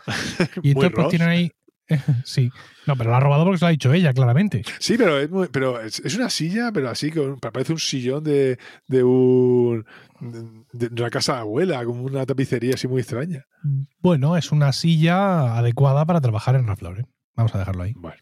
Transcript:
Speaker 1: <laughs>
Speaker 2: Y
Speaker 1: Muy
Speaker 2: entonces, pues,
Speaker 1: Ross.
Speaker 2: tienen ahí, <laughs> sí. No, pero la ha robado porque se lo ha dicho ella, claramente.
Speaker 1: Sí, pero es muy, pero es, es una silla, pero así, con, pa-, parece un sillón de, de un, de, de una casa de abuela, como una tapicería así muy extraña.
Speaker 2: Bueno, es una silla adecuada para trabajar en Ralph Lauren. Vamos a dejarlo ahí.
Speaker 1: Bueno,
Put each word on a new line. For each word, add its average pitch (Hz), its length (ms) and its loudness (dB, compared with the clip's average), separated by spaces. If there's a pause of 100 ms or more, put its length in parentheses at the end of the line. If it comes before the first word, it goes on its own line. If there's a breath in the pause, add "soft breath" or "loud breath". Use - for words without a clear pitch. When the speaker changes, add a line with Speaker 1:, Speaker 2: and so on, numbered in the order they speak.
Speaker 1:
<laughs> 131 560 -4
Speaker 2:
Y 147 120 4
Speaker 1:
Muy 139 120 2
Speaker 2:
entonces, 180 80 2
pues, 160 120 0
Speaker 1:
Ross. 156 40 0
Speaker 2:
tienen 170 200 2
ahí, 175 220 0 (380)
<laughs> 139 360 0
sí. 123 260 0 (340 loud breath)
No, 143 100 0
pero 117 160 -2
la 120 60 4
ha - 20 4
robado 143 240 4
porque 185 140 2
se 175 80 0
lo - 20 4
ha 170 40 4
dicho 135 220 2
ella, 165 200 4
claramente. 127 480 2 (180 loud breath)
Speaker 1:
Sí, - 180 0
pero 160 220 4
es 147 100 -2
muy, 185 180 -2
pero 127 340 -2
es, 110 180 -10
es 139 160 -6
una 247 140 -2
silla, 214 420 -4
pero 139 180 -2
así, 147 220 -6
con, 139 280 -4
pa-, 117 120 -8
parece 131 220 -4
un 160 60 -6
sillón 135 440 -4
de, 139 340 2 (300 loud breath)
de 131 160 2
un, 127 840 4 (840 loud breath)
de, 120 180 -6
de 117 120 -6
una 117 80 -2
casa 131 260 -2
de 123 40 -6
abuela, 123 460 -2
como 120 180 -6
una 135 220 -4
tapicería 127 500 -2
así 131 120 -6
muy 127 140 -2
extraña. 135 440 -8 (540)
Speaker 2:
Bueno, 170 380 2
es - 140 -4
una 147 220 2
silla 165 840 2
adecuada 135 480 2
para 170 160 2
trabajar 120 340 0
en 127 120 2
Ralph 101 140 -4
Lauren. 92 260 -10 (280)
Vamos 113 200 0
a 98 40 -2
dejarlo 92 240 -4
ahí. 104 120 -6
Speaker 1:
Bueno, 85 260 -16